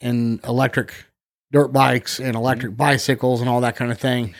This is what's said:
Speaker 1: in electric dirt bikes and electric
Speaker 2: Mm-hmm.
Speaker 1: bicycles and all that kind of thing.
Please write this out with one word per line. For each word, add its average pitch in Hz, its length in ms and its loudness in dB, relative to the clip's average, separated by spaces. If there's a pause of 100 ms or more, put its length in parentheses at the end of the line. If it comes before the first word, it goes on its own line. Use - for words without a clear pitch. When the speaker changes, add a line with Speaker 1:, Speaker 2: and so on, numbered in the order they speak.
Speaker 1:
in 117 440 -2
electric 123 480 -2 (600)
dirt 139 200 4
bikes 131 460 2
and 131 160 -4
electric 120 380 -2
Speaker 2:
Mm-hmm. 113 60 -12
Speaker 1:
bicycles 131 640 2
and 127 80 0
all 123 100 2
that 120 160 0
kind 120 160 -2
of 113 60 -8
thing. 123 420 -2